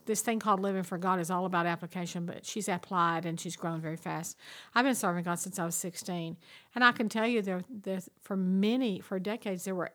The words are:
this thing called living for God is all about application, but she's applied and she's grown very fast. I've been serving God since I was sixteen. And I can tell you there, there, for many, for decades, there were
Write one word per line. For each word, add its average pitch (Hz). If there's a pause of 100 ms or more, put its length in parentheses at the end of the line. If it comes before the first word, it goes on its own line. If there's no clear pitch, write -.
this 214
thing 226
called 202
living 190
for 180
God 185
is 165
all 180
about 175
application, 170
but -
she's 208
applied 170
and 165
she's 175
grown 165
very 160
fast. 165 (380)
I've 247
been 269
serving 175
God 175
since -
I 170
was 170
sixteen. 170 (380)
And 247
I 240
can 240
tell 220
you 233
there, 185
there, 196 (220)
for 196
many, 196
for -
decades, 196
there 190
were 175